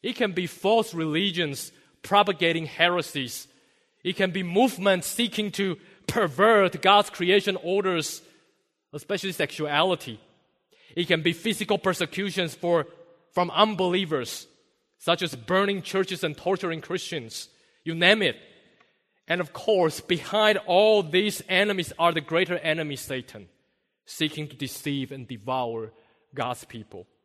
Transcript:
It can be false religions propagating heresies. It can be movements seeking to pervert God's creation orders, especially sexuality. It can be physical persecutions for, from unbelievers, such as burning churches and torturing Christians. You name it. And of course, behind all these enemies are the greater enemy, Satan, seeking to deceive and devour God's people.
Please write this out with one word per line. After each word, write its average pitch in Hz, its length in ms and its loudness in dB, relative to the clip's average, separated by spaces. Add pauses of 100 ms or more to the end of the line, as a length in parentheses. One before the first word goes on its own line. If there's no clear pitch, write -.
It 226 120 -6
can 208 180 0
be 175 140 -2
false 214 460 0
religions 160 760 -2 (300)
propagating 170 640 2
heresies. 160 800 -2 (560)
It 180 120 -4
can 190 160 0
be 190 120 -4
movements 190 640 2
seeking 214 440 -2
to 190 260 -2 (300)
pervert 190 760 4
God's 202 280 6
creation 190 540 2
orders, 185 580 -2 (720)
especially 190 380 -6
sexuality. 151 880 -2 (760)
It 170 120 -2
can 165 140 2
be 170 120 2
physical 202 440 -2
persecutions 180 760 -2
for, 170 320 2 (460)
from 175 180 0
unbelievers, 180 960 0 (520)
such 170 220 0
as 160 140 -4
burning 190 460 0
churches 190 420 -4
and 151 120 -2
torturing 175 460 -2
Christians. 160 680 -8 (340)
You 165 120 -4
name 190 260 6
it. 143 160 2 (880)
And 175 140 -2
of 160 100 -6
course, 180 480 2
behind 208 680 2
all 202 380 6
these 185 460 0
enemies 190 500 0
are 170 140 4
the 156 80 -2
greater 170 360 0
enemy, 156 380 -2
Satan, 120 540 -10 (560)
seeking 151 420 -4
to 127 80 -18
deceive 139 560 -6
and 131 160 -14
devour 117 640 -4 (420)
God's 123 300 -4
people. 104 420 -16 (200)